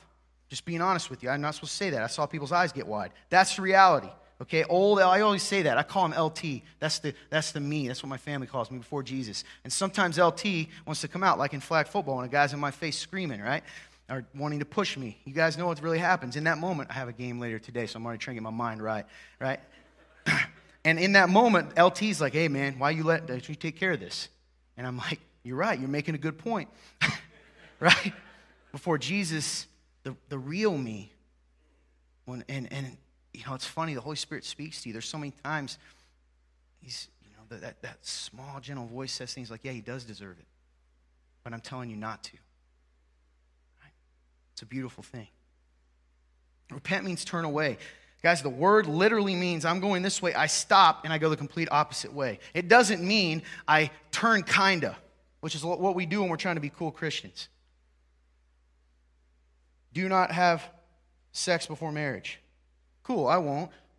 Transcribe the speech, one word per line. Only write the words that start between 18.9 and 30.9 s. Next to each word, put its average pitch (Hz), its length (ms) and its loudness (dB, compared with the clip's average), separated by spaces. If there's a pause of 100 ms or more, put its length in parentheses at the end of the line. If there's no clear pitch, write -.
right? 131 200 -4 (680)
<clears throat> - 60 0 (540)
And 160 140 2
in 190 140 2
that 190 160 8
moment, 196 460 6
L 180 160 8
T's 190 300 -2
like, 139 100 2
"Hey, 160 160 2
man, 139 320 -2
why 139 120 2
you 160 120 -2
let, 165 220 2
don't 127 240 -8
you 151 60 -10
take 165 220 -8
care 190 140 0
of 143 80 -2
this?" - 300 -12 (480)
And 123 100 -8
I'm 123 100 -6
like, 123 220 -6 (240)
"You're 127 140 -8
right. 180 200 0
You're 131 120 -4
making 147 260 -2
a - 20 -8
good 156 200 -4
point." 226 320 -6 (320)
<laughs> - 80 0 (720)
Right? 175 320 4 (580)
Before 151 260 -2
Jesus, 156 720 -4 (360)
the, 131 120 -10 (140)
the 143 80 -8
real 170 400 -2
me, 110 340 -8 (1120)